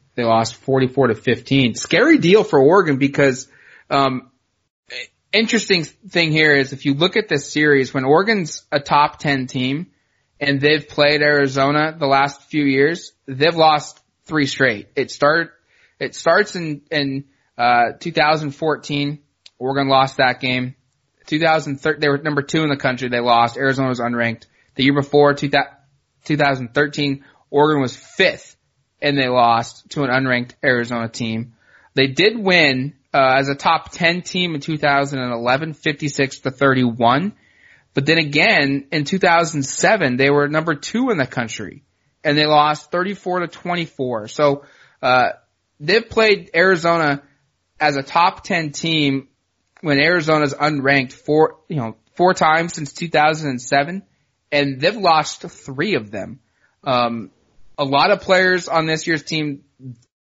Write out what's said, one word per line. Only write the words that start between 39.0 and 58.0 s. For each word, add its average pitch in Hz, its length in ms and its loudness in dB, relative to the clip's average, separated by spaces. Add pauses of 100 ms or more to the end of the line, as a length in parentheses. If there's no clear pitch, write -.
two 190 140 -4
thousand 165 440 0
seven, 170 540 0
they 139 140 4
were 143 180 2
number 160 260 -2
two 247 360 -4
in 196 80 -2
the 131 80 0
country, 113 580 -10 (400)
and 147 120 0
they 151 100 2
lost 151 440 2
thirty-four 180 500 -6
to 170 60 -6
twenty-four. 143 800 -8
So, 143 380 0 (360)
uh, 127 320 2 (460)
they've 202 300 0
played 214 440 0
Arizona 170 680 2 (560)
as 151 180 0
a 135 60 -4
top 175 420 0
ten 165 280 -4
team 143 560 -2 (540)
when 143 160 0
Arizona's 151 560 0
unranked 139 580 0
four, - 460 0 (100)
you 185 60 -8
know, 113 220 -6 (180)
four 180 200 4
times 165 400 0
since 151 180 -10
two 175 160 -8
thousand 156 420 0
and 123 100 -6
seven, 151 440 -4 (480)
and 139 280 -2
they've 190 160 0
lost 160 460 0
three 165 540 -6
of 107 160 -6
them. 107 260 -12 (460)
Um, 117 460 -4 (460)
a 147 80 -2
lot 143 280 2